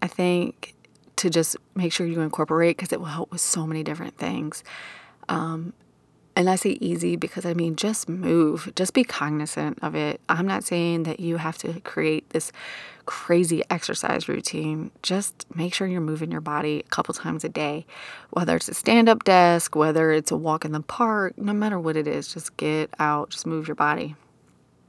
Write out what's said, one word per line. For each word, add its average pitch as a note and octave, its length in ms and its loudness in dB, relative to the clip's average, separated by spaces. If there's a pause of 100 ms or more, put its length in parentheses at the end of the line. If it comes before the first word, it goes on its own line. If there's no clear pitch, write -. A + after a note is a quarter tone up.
I F#3 60 -2
think, - 680 0 (440)
to F#3 120 2
just E3 260 2 (200)
make F3 180 0
sure F3 140 -2
you E3 140 0
incorporate D#3+ 560 2
'cause F3+ 140 -6
it F3 80 -2
will E3 80 -8
help D#3 240 -8
with F3 100 -4
so D#3+ 260 0
many D#3 160 -4
different D#3+ 340 -8
things. - 460 -6 (680)
Um, E3 440 -4 (640)
and F#3 140 4
I F#3 60 4
say F#3+ 240 0
easy F3 360 -2
because, F3+ 300 -6
I E3+ 80 -2
mean, E3 220 0
just G#3+ 320 -2
move. E3+ 680 2
Just F#3 180 0
be B3+ 100 6
cognizant D3+ 800 -4
of D#3 140 -4
it. D3+ 340 -2
I'm E3 180 2
not F3+ 160 0
saying E3+ 400 0
that D#3+ 160 -6
you E3+ 180 -2
have E3 220 -6
to E3+ 220 -6
create D#3 480 -2
this - 220 -2 (560)
crazy E3+ 640 2
exercise - 580 -4
routine. D#3 640 -4 (100)
Just - 540 -4
make E3+ 180 -4
sure F#3+ 140 -2
you're F3+ 140 -2
moving D#3 280 -4
your D#3+ 120 -6
body D3+ 440 -2
a - 40 -18
couple - 260 -2
times D#3+ 280 -6
a - 60 -4
day, D3+ 380 -4 (420)
whether E3+ 260 2
it's - 140 -2
a - 60 -10
stand-up A3+ 480 6
desk, F3 520 8
whether D#3 360 4
it's D#3 180 2
a D#3+ 80 0
walk D#3+ 280 -2
in D3+ 80 -4
the D3+ 80 -2
park, G#3+ 560 0
no G#3 160 -2
matter G#3 260 0
what D#3+ 160 0
it D3+ 100 0
is, D3 260 -4
just - 260 -10
get D3+ 420 -2
out, D3 320 0
just - 160 -8
move D#3+ 200 -4
your D3+ 80 -4
body. D3+ 400 0 (720)